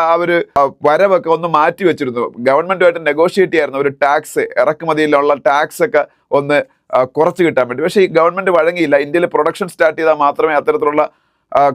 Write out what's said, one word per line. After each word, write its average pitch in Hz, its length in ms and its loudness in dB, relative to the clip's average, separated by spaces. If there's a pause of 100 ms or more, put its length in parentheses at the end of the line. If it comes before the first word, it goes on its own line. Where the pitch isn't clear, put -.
(120)
ആ 165 120 4
ഒരു, 170 140 0 (220)
ആ, 143 40 4 (240)
വരവൊക്കെ 170 480 2
ഒന്ന് 170 220 -6
മാറ്റി 160 320 0
വെച്ചിരുന്നു. 127 340 -4 (240)
ഗവൺമെന്റുമായിട്ട് 170 600 0
നെഗോഷിയേറ്റ് 165 440 0
ചെയ്യായിരുന്നു. 139 320 -2
ഒരു 139 60 0 (120)
ടാക്സ്, 143 420 -2 (180)
ഇറക്കുമതിയിലുള്ള 151 720 0 (140)
ടാക്സ് 151 380 -2
ഒക്കെ 151 160 0 (360)
ഒന്ന്, 143 200 0 (360)
ആ, 127 80 2 (140)
കുറച്ച് 175 300 0
കിട്ടാൻ 127 220 0
വേണ്ടി. 127 180 -6
പക്ഷേ 190 200 0
ഈ - 100 -14
ഗവൺമെന്റ് 175 400 0
വഴങ്ങിയില്ല. 160 380 2 (100)
ഇന്ത്യയിൽ 170 300 0
പ്രൊഡക്ഷൻ 165 400 -2
സ്റ്റാർട്ട് 156 260 0
ചെയ്താൽ 156 240 2
മാത്രമേ 151 360 0
അത്തരത്തിലുള്ള, 147 420 0 (480)
ആ, 131 100 2 (140)